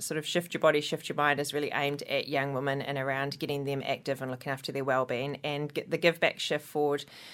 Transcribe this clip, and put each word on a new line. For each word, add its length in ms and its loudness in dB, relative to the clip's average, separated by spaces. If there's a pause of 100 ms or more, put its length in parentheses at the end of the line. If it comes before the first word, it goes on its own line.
sort 160 -2
of 80 -2
Shift 280 0
Your 80 -2
Body, 180 8
Shift 300 -4
Your 80 -4
Mind, 200 6
is 160 -2
really 200 0
aimed 300 0
at 260 -2
young 240 0
women 280 0
and 160 -4
around 420 -2
getting 260 -2
them 200 -2
active 360 -2
and 100 -4
looking 220 -4
after 180 -6
their 140 -2
wellbeing. 580 0
And 320 -2
g-, 100 -2
the 120 -2
Give 200 4
Back 220 2
Shift 260 -2
Forward 380 2 (300)